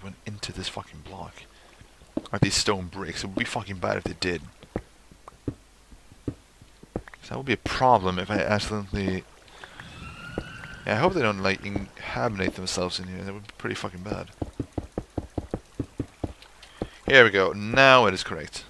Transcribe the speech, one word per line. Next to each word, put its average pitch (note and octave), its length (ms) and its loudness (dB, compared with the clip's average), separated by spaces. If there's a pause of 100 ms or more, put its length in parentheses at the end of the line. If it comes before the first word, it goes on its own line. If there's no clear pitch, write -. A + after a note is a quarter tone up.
went F#2+ 120 -12 (100)
into G#2 260 -10
this F#2 160 -6
fucking - 380 -12
block. E2+ 380 -14 (880)
Or G#2+ 80 -2
these G2 160 4
stone F#2+ 320 2
bricks. E2+ 360 -8
It G#2 40 -6
would G2 100 -6
be A#2+ 80 0
fucking G2 320 -6
bad G2+ 200 0
if F#2+ 60 -6
they F2 160 -4
did. F2 220 0 (2500)
'Cause - 340 -12
that A#2+ 80 -8
would C3+ 80 -8
be C3 80 2
a G2+ 40 0
problem G2 600 4
if F#2 140 -2
I G#2 80 2
accidentally, G2+ 840 0 (1600)
yeah, G#2 100 0
I - 20 0
hope F#3 160 4
they E3+ 80 2
don't, G#2 200 2
like, F#2+ 240 0
inhabit G2+ 920 -4
themselves F#2 440 -4
in F#2 80 -10
here. F#2 160 -10
That G2 100 -8
would G#2 140 -14
be - 100 -18
pretty G#2+ 180 -6
fucking F#2 260 -8
bad. F#2+ 260 -8 (2750)
Here C3+ 160 10
we A2+ 60 8
go. F#2+ 240 4
Now B2 520 8
it F#2 80 6
is F2+ 80 -2
correct. - 480 -8